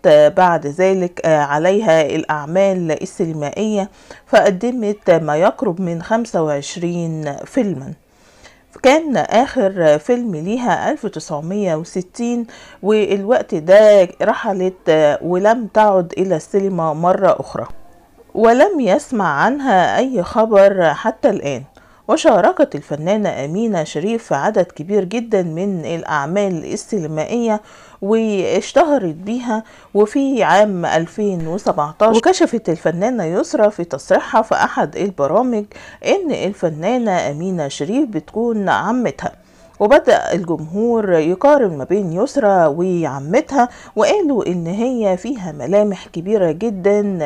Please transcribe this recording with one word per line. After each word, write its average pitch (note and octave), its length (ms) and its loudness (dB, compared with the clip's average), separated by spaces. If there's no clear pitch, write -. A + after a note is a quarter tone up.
آه، D3+ 220 8
بعد E3+ 400 2
ذلك، F3+ 580 0
آه، D#3+ 120 4
عليها D#3+ 640 2
الأعمال D#3+ 1000 -2
السينمائية، F#3 880 -4
فقدمت G#3 840 0
ما D#3 260 2
يقرب F#3+ 440 0
من E3+ 220 -6
خمسة A3 400 -2
وعشرين D#3 920 -6
فيلما. C#3+ 580 -4
كان C#4+ 340 2
آخر F#3+ 800 2
فيلم A#3+ 380 -2
ليها G3+ 560 -2
ألف D4+ 140 -6
تسعمية E3+ 680 -6
وستين، A3+ 720 -6
والوقت G#3 720 0
ده F#3+ 540 6
رحلت، F#3 680 -2
آه، D#3 320 4
ولم G3+ 460 0
تعد F#3+ 500 2
إلى F#3 180 0
السينما F3 580 -2
مرة F3+ 460 2
أخرى، - 280 -10
ولم C4 440 4
يسمع G#3+ 480 0
عنها F#3 720 2
أي A#3+ 260 0
خبر G3 680 4
حتى - 360 -2
الآن. C#3 340 -4
وشاركت D#4+ 680 2
الفنانة D#3 720 -4
أمينة F#3 380 -2
شريف G#3 400 -4
في - 120 -4
عدد F#3 300 0
كبير F#3+ 380 -2
جدا A3 400 -2
من F3+ 420 -4
الأعمال E3 880 -4
السينمائية G#3+ 880 -4
واشتهرت G#3 1120 0
بيها. A3+ 480 -6
وفي A#3 500 2
عام F#3 420 2
ألفين E3+ 600 -2
وسبعتاشر F3+ 720 0
وكشفت D4+ 520 2
الفنانة F3+ 540 -2
يسرا G#3 460 0
في F3 140 -6
تصريحها - 580 -2
في - 140 -2
أحد - 420 -2
البرامج G3+ 680 -2
إن F#4 260 0
الفنانة F3+ 1000 -2
أمينة E3 360 -6
شريف A3 420 -4
بتكون G#3 600 -4
عمتها، F#3 640 -2
وبدأ B3 540 4
الجمهور F#3 800 -2
يقارن F3+ 640 2
ما C3 60 -8
بين F3+ 300 -2
يسرا G3 540 2
وعمتها، E3+ 1000 0
وقالوا C#4+ 520 2
إن F3 200 -4
هي G#3 500 -2
فيها G3 340 -8
ملامح F3+ 560 -2
كبيرة F3+ 440 0
جدا G3+ 500 0